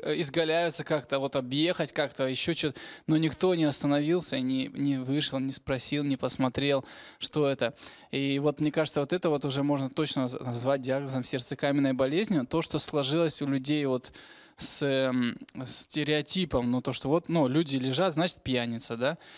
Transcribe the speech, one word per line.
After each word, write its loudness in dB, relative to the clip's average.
э, 0
изгаляются 0
как-то, 0
вот -2
объехать 0
как-то, 0
ещё 0
чё-то. -2
Но 4
никто 2
не 2
остановился, 2
не, 0
не 0
вышел, -2
не -4
спросил, -2
не 0
посмотрел, 0
что 0
это. 0
И 0
вот 2
мне 2
кажется, 0
вот -2
это 0
вот 2
уже 0
можно 0
точно 0
наз-, -4
назвать 0
диагнозом -2
сердцекаменной 0
болезнью. 2
То, 0
что -2
сложилось 0
у -2
людей 0
вот -2
с, -2
эм, 2
стереотипом, 0
ну, 2
то, -2
что -2
вот, 2
ну, 4
люди 2
лежат, 0
значит, 0
пьяница, -2
да? -2